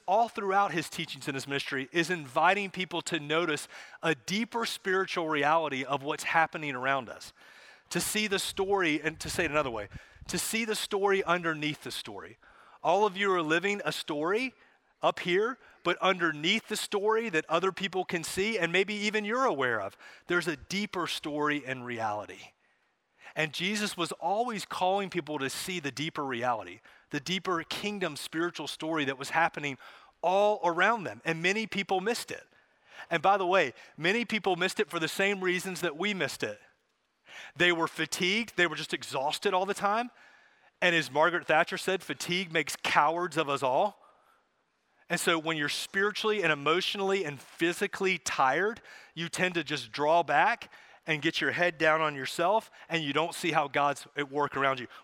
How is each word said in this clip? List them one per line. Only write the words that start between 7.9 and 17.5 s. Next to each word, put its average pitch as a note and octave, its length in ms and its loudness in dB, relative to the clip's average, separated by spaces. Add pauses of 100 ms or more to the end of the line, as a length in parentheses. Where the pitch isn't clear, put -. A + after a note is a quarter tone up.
see G#3+ 260 0
the G3 120 0
story, F#3+ 640 0
and D#3 180 -4
to D#3 100 -8
say F3 160 0
it C#3+ 40 -4
another C#3+ 200 2
way, G#2+ 180 -8 (400)
to - 80 -4
see A3+ 300 -2
the G#3+ 80 -2
story G3 500 2
underneath D#3+ 600 0
the B2+ 60 -10
story. G2+ 460 -12 (460)
All F#3+ 240 4
of F#3 100 -2
you G3 160 4
are F3+ 80 4
living E3+ 460 2
a D#3 60 0
story F#3 600 -2 (500)
up E3+ 180 2
here, G#3 360 2 (280)
but F3 180 2
underneath F3 680 2
the G#3+ 80 -4
story A3 520 0
that D#3+ 200 0
other E3+ 240 2